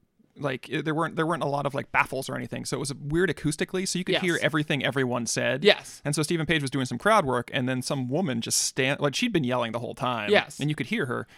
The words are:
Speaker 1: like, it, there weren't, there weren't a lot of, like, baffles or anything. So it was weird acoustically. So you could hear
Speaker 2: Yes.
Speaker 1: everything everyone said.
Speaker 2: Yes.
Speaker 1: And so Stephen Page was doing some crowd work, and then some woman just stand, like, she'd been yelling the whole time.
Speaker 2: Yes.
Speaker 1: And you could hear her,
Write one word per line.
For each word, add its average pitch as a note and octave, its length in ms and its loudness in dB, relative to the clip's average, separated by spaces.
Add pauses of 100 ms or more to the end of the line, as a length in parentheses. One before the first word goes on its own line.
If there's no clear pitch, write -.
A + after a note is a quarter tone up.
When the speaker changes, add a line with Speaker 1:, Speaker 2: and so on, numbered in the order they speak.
(380)
Speaker 1:
like, C#3 320 -6
it, C#3+ 160 -2
there D#3 80 0
weren't, D#3 220 -2
there D#3+ 100 2
weren't D#3+ 160 -2
a D3+ 60 0
lot C#3+ 180 0
of, C#3 80 -2
like, C3+ 180 -6
baffles C3+ 380 2
or C3 60 -4
anything. B2 300 -8
So - 120 -4
it - 20 -4
was C#3+ 140 -6
weird D#3 420 0
acoustically. F#3 520 -2
So - 100 -2
you - 80 -4
could E3+ 120 0
hear E3+ 180 0
Speaker 2:
Yes. - 80 0
Speaker 1:
everything D3+ 420 0
everyone B2 400 0
said. B2 380 0
Speaker 2:
Yes. - 420 4
Speaker 1:
And D3 80 0
so D#3+ 80 2
Stephen D#3+ 240 0
Page D#3 160 2
was C#3 80 -2
doing C3+ 160 0
some B2 140 -4
crowd G#3 260 6
work, B2 260 0
and B2+ 160 0
then B2+ 140 0
some C3 280 -2
woman C3+ 320 0
just - 180 0
stand, C3+ 400 0
like, C#3+ 160 0
she'd A#3+ 180 0
been E3 100 4
yelling A#2+ 280 0
the A#2 80 -2
whole A2+ 160 -6
time. A#2 340 -2
Speaker 2:
Yes. F3+ 300 2
Speaker 1:
And C#3+ 100 0
you D3 60 0
could C3+ 100 -2
hear G3+ 220 -2
her, A#2 180 -4 (120)